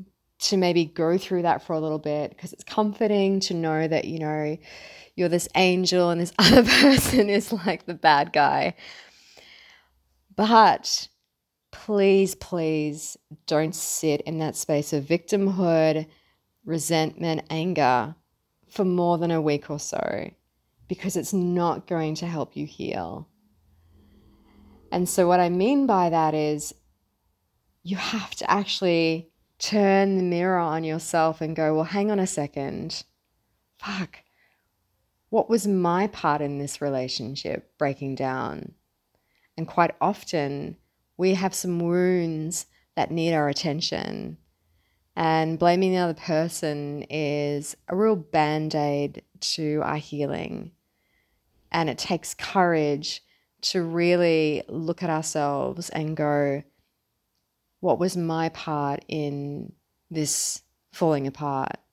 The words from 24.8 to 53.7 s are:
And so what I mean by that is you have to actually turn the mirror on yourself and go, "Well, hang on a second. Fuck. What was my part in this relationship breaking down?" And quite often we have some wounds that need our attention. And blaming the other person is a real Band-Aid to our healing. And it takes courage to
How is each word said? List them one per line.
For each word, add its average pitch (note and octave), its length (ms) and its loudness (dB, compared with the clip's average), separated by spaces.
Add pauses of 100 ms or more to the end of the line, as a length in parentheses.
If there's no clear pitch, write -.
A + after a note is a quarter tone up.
And F3 160 0
so F3+ 200 2
what F3+ 120 6
I F3 100 4
mean A#3 360 2
by F#3 240 2
that D#3+ 240 2
is D3+ 400 -2 (1120)
you F#3 140 -6
have G3+ 380 -6
to - 140 -6
actually E3+ 800 0 (280)
turn G3 600 4
the F#3 60 2
mirror F3+ 340 2
on D#3+ 260 -2
yourself D#3+ 580 0
and D#3+ 140 -4
go, D#3 200 2
"Well, D#3 80 2
hang G3+ 280 -2
on G3+ 80 0
a F#3+ 80 0
second. C#3+ 760 -6 (760)
Fuck. G3 460 -10 (1080)
What A3 200 0
was G#3+ 180 2
my F#3 400 2
part D3 340 0
in C#3+ 160 -2
this C#3+ 240 -6
relationship C3 960 -6
breaking C#3 380 -4
down?" C3 580 -6 (840)
And D#3+ 100 -6
quite - 340 0
often D3+ 760 -4 (400)
we F#3 180 2
have F#3 180 -2
some F3 260 -4
wounds E3+ 840 0 (300)
that - 160 -2
need E3 220 0
our D3+ 140 2
attention. C#3+ 880 -4 (800)
And D#3+ 440 0
blaming F3+ 320 4
the F#3 80 2
other E3+ 140 0
person D3+ 960 -4
is D3 640 -4 (120)
a F3 80 -4
real G#3+ 200 2
Band-Aid D3+ 1040 0 (200)
to D3+ 420 -2
our D3 140 -2
healing. C#3+ 720 -6 (1000)
And E3 180 0
it B2 80 -6
takes - 360 -6
courage D#3 880 0 (400)
to F3+ 220 -2